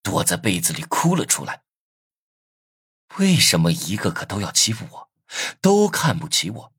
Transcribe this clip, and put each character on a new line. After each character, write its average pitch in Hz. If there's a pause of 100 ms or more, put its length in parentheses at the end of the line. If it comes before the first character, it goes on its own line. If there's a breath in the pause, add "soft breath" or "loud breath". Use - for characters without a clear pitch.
躲 165
在 87
被 90
子 82
里 80
哭 -
了 104
出 -
来。 - (1500)
为 190
什 107
么 82
一 85
个 95
个 -
都 101
要 98
欺 -
负 107
我， - (500 loud breath)
都 202
看 -
不 151
起 -
我？ 117